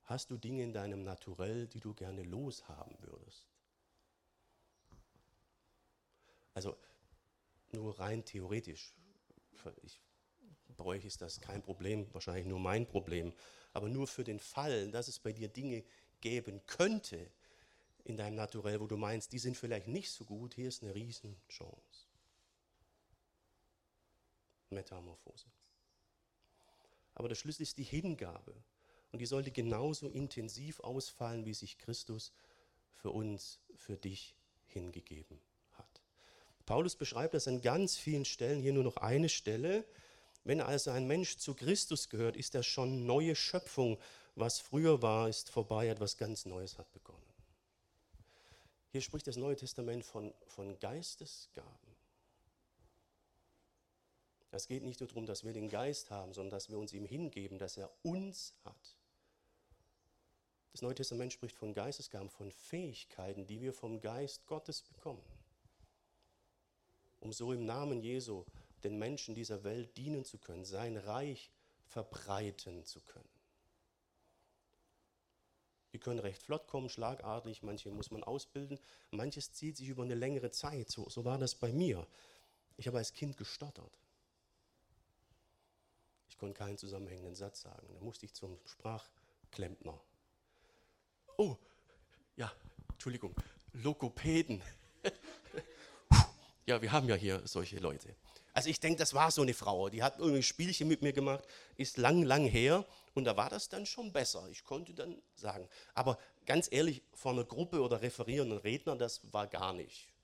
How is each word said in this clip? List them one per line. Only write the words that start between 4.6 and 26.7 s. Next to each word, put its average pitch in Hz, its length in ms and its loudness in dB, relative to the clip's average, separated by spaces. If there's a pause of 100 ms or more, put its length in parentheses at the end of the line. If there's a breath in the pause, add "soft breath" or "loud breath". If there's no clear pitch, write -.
Also 95 220 -4 (960 loud breath)
nur 107 280 -6
rein 107 240 -2
theoretisch. 92 680 -6 (920)
Ich, - 180 -20 (760)
bei 85 80 -10
euch 92 200 -2
ist - 160 -10
das 85 200 -8
kein 98 220 -8
Problem, 98 500 -2
wahrscheinlich 92 340 -4
nur 95 120 -2
mein 101 300 2
Problem. 85 440 0 (400 loud breath)
Aber 104 160 -2
nur 135 200 0
für - 160 -4
den 107 160 -4
Fall, 120 500 0
dass 117 160 -2
es - 140 -10
bei 110 120 -4
dir 107 140 -6
Dinge 123 380 -6 (360 loud breath)
geben 113 460 -2
könnte 190 640 0 (720 soft breath)
in 113 140 -6
deinem 107 180 -2
Naturell, 104 460 -2
wo 107 80 -4
du 107 80 0
meinst, 110 360 -2
die 127 60 -4
sind 123 180 -2
vielleicht 110 300 -2
nicht 156 240 -4
so - 140 -10
gut, 113 300 -8
hier 127 120 -4
ist - 160 -6
eine 101 100 -6
Riesenchance. - 1160 -12 (2500)
Metamorphose. 90 760 -10 (1700 soft breath)